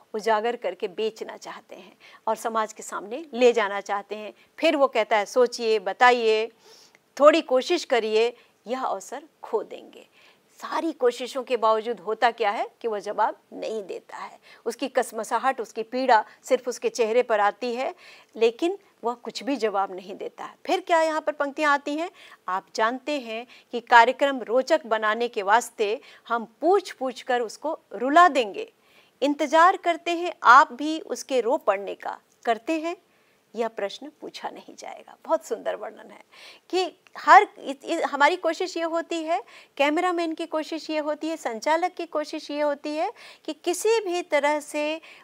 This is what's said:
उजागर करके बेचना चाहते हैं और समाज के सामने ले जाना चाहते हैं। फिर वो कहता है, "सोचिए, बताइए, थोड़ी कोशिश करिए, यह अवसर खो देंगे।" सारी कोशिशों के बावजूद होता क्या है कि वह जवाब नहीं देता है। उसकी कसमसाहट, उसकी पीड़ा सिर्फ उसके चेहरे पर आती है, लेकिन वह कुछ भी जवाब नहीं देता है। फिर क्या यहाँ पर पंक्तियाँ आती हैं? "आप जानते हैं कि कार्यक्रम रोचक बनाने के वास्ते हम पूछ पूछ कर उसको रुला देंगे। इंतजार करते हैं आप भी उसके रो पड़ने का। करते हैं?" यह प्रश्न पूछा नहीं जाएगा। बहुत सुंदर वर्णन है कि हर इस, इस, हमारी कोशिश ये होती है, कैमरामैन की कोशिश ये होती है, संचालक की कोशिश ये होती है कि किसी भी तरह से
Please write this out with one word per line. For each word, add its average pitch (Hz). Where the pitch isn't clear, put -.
उजागर 220
करके 196
बेचना 214
चाहते -
हैं 190
और 220
समाज 220
के -
सामने 214
ले 240
जाना 202
चाहते 202
हैं। 214
फिर 320
वो 277
कहता 220
है, 202
"सोचिए, 240
बताइए, 220
थोड़ी 302
कोशिश 254
करिए, 226
यह 262
अवसर 233
खो 208
देंगे।" -
सारी 302
कोशिशों 254
के 240
बावजूद 220
होता 220
क्या 220
है 330
कि 240
वह 208
जवाब 208
नहीं 196
देता -
है। 196
उसकी 220
कसमसाहट, 226
उसकी 220
पीड़ा 247
सिर्फ 254
उसके 240
चेहरे 226
पर 226
आती 208
है, 285
लेकिन 233
वह 233
कुछ 220
भी 269
जवाब 196
नहीं 190
देता -
है। -
फिर 370
क्या 339
यहाँ 311
पर 311
पंक्तियाँ 285
आती 285
हैं? 339
"आप 185
जानते 254
हैं 233
कि 240
कार्यक्रम 254
रोचक 262
बनाने 220
के 226
वास्ते 220
हम 233
पूछ 381
पूछ 254
कर 247
उसको 277
रुला 285
देंगे। 233
इंतजार 311
करते 339
हैं 349
आप 262
भी 302
उसके 247
रो 240
पड़ने 196
का। -
करते 233
हैं?" 330
यह 226
प्रश्न 226
पूछा -
नहीं -
जाएगा। -
बहुत 302
सुंदर 185
वर्णन 208
है -
कि 349
हर 370
इस, 269
इस, 330
हमारी 294
कोशिश 349
ये 330
होती 330
है, 339
कैमरामैन 330
की 330
कोशिश 311
ये 311
होती 302
है, 320
संचालक 311
की 339
कोशिश -
ये 294
होती 294
है 359
कि 320
किसी 427
भी 359
तरह 294
से 302